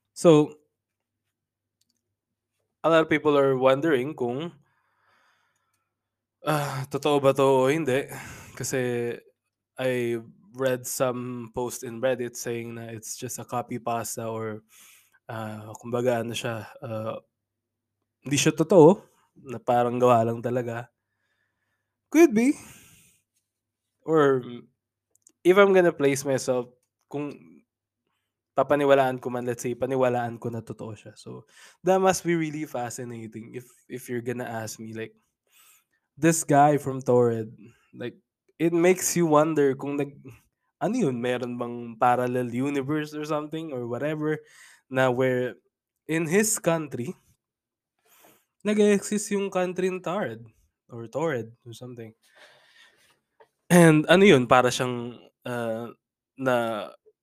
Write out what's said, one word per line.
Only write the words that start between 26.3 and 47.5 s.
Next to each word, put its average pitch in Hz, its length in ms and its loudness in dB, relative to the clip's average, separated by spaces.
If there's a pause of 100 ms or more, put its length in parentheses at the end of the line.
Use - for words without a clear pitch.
kung 143 260 -10 (1200)
papaniwalaan 139 640 2
ko 131 80 -10
man, 123 160 -6
let's 120 180 -6
say, 120 140 -6
paniwalaan 123 640 -2
ko - 80 -10
na 113 160 -8
totoo 110 320 -14
siya. - 240 -20
So, 123 240 -18 (400)
that 190 160 2
must 190 240 0
be 170 160 0
really 156 240 -6
fascinating 120 880 -12
if, 123 160 -16 (240)
if 131 160 -14
you're 120 160 -6
gonna 120 240 -8
ask 113 320 -10
me, 110 160 -14
like, 110 160 -12 (1040)
this 160 320 2
guy 143 320 6
from 135 240 -6
Torred, 117 480 2 (400)
like, 123 240 -12 (400)
it 165 160 0
makes 175 480 4
you 170 80 4
wonder 151 480 4
kung 143 240 -6
nag-, 143 160 -6 (640)
ano 190 160 -2
yun, 143 240 0
meron 123 400 -4
bang 120 400 -10
parallel 123 560 0
universe 143 560 -4
or 151 160 -10
something 156 480 -8
or 123 160 -8
whatever, 151 480 -4 (480)
na 131 240 0
where 123 480 -2 (480)
in 165 160 -2
his 196 320 0
country, 156 560 -4 (1500)